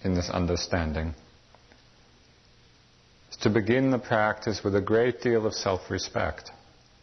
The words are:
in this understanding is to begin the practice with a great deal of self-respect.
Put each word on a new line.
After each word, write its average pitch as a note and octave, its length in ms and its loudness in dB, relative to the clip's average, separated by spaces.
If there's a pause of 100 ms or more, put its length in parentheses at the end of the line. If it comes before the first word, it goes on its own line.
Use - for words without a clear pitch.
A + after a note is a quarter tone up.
in F#2 120 0
this F2 160 -2
understanding E2+ 800 -2 (2250)
is - 80 -18
to - 120 2
begin A#2 420 4
the B2+ 60 2
practice G#2+ 640 0
with G2 140 0
a G2+ 60 2
great A2+ 400 2
deal A2+ 240 2
of G#2+ 80 -2
self-respect. - 1000 -4 (520)